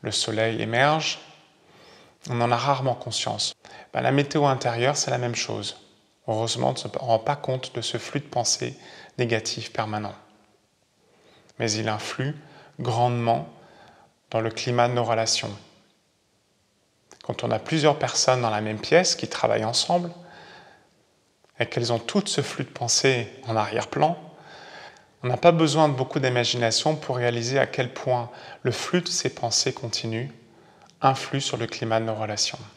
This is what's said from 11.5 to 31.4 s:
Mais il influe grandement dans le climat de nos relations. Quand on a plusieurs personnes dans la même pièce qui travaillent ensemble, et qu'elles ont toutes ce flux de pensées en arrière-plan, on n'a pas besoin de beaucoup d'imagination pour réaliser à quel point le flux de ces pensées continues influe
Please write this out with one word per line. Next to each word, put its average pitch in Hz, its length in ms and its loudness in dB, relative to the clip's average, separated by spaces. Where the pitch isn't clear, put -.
Mais 113 140 0
il 110 160 0
influe 131 460 -4
grandement 120 680 2
dans 113 100 0
le 113 100 0
climat 120 380 2
de 123 60 0
nos 120 100 2
relations. 113 500 0
Quand - 220 -6
on 117 60 0
a 110 80 2
plusieurs 147 400 4
personnes 127 420 2
dans 117 100 2
la 107 120 0
même 107 180 -4
pièce 175 340 4
qui - 140 -6
travaillent 110 360 0
ensemble, 175 460 0
et 117 60 2
qu'elles 117 260 0
ont 117 60 2
toutes - 300 0
ce - 120 -2
flux - 240 -4
de - 60 -14
pensées 123 600 2
en 113 100 0
arrière-plan, 113 600 2
on 127 60 -2
n'a 104 80 0
pas 170 160 8
besoin 156 360 6
de 143 60 2
beaucoup 131 240 -2
d'imagination 123 800 2
pour 139 200 -4
réaliser 120 420 0
à 131 80 4
quel 127 260 -2
point 120 380 -2
le 123 100 0
flux - 300 0
de 175 60 -6
ces - 200 -2
pensées - 460 0
continues 117 580 -4
influe 135 380 2